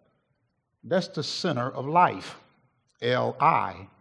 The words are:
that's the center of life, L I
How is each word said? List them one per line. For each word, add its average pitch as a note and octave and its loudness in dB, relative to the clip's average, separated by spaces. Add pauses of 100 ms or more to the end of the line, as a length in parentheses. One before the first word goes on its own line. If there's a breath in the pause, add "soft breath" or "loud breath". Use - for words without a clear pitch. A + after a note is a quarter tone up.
(840)
that's F3 0
the D#3 -6
center B2+ -2
of C3 -8
life, D3+ 2 (680)
L A#2+ 0
I G2+ 2 (120)